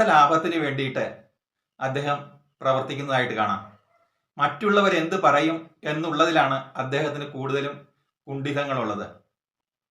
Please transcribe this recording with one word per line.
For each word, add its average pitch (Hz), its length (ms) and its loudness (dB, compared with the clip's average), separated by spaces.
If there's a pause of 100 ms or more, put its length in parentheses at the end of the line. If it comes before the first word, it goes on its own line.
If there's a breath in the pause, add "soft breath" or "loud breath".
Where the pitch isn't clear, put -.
(120)
ലാഭത്തിന് 160 540 4
വേണ്ടിയിട്ട് 135 400 -4 (760)
അദ്ദേഹം 143 400 -2 (420)
പ്രവർത്തിക്കുന്നതായിട്ട് 131 800 -2
കാണാം. 101 240 -2 (720)
മറ്റുള്ളവരെന്ത് 175 880 2
പറയും 156 320 4 (340)
എന്നുള്ളതിലാണ് 156 680 0 (240)
അദ്ദേഹത്തിന് 143 520 -4
കൂടുതലും 139 400 -4 (520)
കുണ്ഠിതങ്ങളുള്ളത്. 135 800 -4 (840)